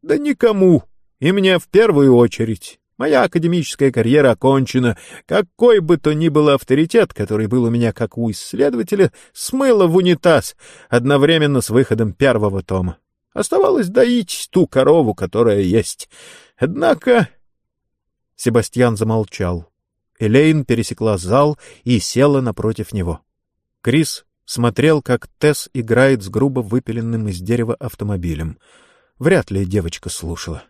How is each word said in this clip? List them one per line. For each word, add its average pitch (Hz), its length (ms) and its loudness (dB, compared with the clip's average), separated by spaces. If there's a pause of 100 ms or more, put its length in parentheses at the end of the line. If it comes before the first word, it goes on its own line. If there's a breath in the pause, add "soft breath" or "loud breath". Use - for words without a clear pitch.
Да - 160 0
никому. 208 640 2 (360)
И 156 120 0
мне 190 260 2
в - 100 -6
первую 147 480 4
очередь. 113 640 -2 (180)
Моя 277 260 0
академическая 165 680 -2
карьера 123 400 2
окончена. 127 680 0 (280 loud breath)
Какой 214 540 2
бы 165 180 0
то 151 160 -2
ни 156 160 0
был 151 200 2
авторитет, 151 640 0
который 107 340 -4
был 120 180 0
у 113 40 0
меня 117 220 0
как - 260 -8
у 113 140 -4
исследователя, 214 800 -2 (220 soft breath)
смыло 247 540 0
в 165 100 0
унитаз 175 580 2 (340 loud breath)
одновременно 143 720 2
с - 80 -10
выходом 113 440 0
первого 107 500 0
тома. 90 340 -4 (360)
Оставалось 330 560 0
доить 233 600 0
ту 185 160 2
корову, 135 480 2
которая 104 460 0
есть. 98 500 -2 (480 loud breath)
Однако 240 680 0 (1080)
Себастьян 117 580 -2
замолчал. 104 720 -4 (480)
Элейн 143 460 2
пересекла 110 540 -2
зал 131 400 0 (260 loud breath)
и 123 160 0
села 139 400 0
напротив 110 540 -6
него. 85 260 -6 (640)
Крис - 440 -2 (200)
смотрел, 127 560 0
как - 260 -4 (100)
Тесс 151 360 -2
играет 120 500 0
с 95 60 -14
грубо 131 320 -2
выпиленным 113 680 -6
из 90 140 -8
дерева 117 340 -2
автомобилем. 85 840 -8 (600 soft breath)
Вряд 156 320 0
ли 98 140 -2
девочка 90 440 -6
слушала. 82 600 -12